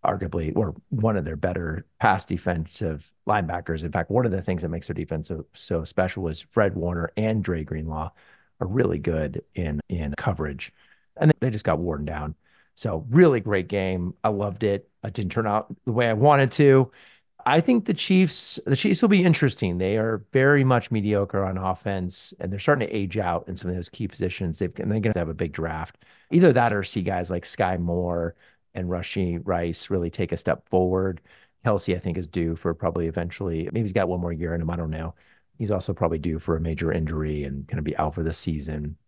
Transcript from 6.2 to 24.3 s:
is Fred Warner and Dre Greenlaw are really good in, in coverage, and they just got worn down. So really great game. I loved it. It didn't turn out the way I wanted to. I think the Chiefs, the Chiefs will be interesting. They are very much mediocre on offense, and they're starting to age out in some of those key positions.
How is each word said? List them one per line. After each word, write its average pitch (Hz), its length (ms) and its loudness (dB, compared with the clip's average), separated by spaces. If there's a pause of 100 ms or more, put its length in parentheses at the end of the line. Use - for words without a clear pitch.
is 80 140 -6
Fred 101 320 2
Warner 87 420 -2
and 110 280 0
Dre 85 200 -2
Greenlaw 78 460 -6 (500)
are 90 80 -2
really 90 300 0
good 78 460 -4 (100)
in, 73 260 -4 (100)
in 76 280 -4
coverage, 78 560 -6 (440)
and 151 220 6
they 127 120 0
just 107 140 -6
got 80 120 2
worn 80 260 -4
down. 76 300 -4 (420)
So 87 340 -4
really 139 320 8
great 95 260 0
game. 92 460 -2 (100)
I 107 60 2
loved 101 340 -2
it. 101 240 0 (160)
It 95 80 -6
didn't 95 220 -4
turn 113 120 0
out 104 380 -2
the 123 80 -4
way 120 160 2
I 113 60 2
wanted 139 400 6
to. 135 360 6 (560)
I 143 140 6
think 233 240 2
the 214 100 0
Chiefs, - 720 2
the 139 120 2
Chiefs 202 240 2
will 226 80 4
be 185 160 6
interesting. 113 540 2
They 98 180 0
are 110 340 -2
very 139 320 6
much 127 260 4
mediocre 101 540 0
on 92 140 -2
offense, 92 840 -4
and 92 100 -6
they're 98 80 -6
starting 135 300 2
to - 80 -8
age 98 220 -2
out 87 320 -2
in 92 80 -8
some 92 120 -6
of 90 60 -2
those 87 140 -6
key - 180 -8
positions. 90 520 -4